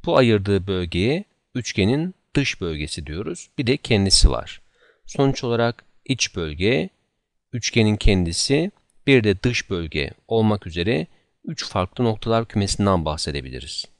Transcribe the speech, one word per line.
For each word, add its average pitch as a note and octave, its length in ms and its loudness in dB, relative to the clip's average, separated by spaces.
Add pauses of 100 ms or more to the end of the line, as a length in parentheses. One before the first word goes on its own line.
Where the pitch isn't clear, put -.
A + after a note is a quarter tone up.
Bu E3+ 120 2
ayırdığı G2+ 500 2
bölgeye F#2+ 560 -2 (320)
üçgenin B2+ 600 -2 (200)
dış - 260 -2
bölgesi D#2 440 -8
diyoruz. G#2+ 520 -10
Bir C3 100 -2
de C3+ 100 2
kendisi G2 520 4
var. - 320 -4 (440)
Sonuç C3+ 380 0
olarak A#2 420 -2 (200)
iç - 300 -4
bölge, F#2+ 540 -2 (640)
üçgenin A2 440 2
kendisi, G2+ 760 2 (360)
bir C3 160 6
de G2+ 200 2
dış - 260 -2
bölge D#2+ 420 -4 (160)
olmak A2 400 2
üzere G2 400 -2 (380)
üç - 200 -8
farklı - 380 -2
noktalar A2+ 440 0
kümesinden G2 580 0
bahsedebiliriz. C#2 800 -8 (140)